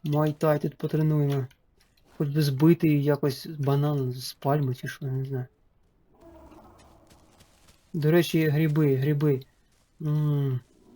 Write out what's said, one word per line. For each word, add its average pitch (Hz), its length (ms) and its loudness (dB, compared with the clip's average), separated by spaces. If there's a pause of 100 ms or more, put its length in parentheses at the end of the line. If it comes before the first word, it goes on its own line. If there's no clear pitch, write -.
Май-тай 151 560 0
тут 156 160 -6
потренуємо. 147 720 0 (720)
Хоч 147 120 -4
би 151 120 0
збити 156 460 4
якось 143 600 0
банан 143 640 -2
з 127 220 -12
пальми 139 420 -2
чи - 120 -14
що, - 180 -12
я 131 60 -6
не 131 140 -6
знаю. 131 200 -8 (2500)
До 151 180 0
речі, 165 360 2
гриби, 151 480 2
гриби. 143 460 0 (600)
М. 147 580 -2 (360)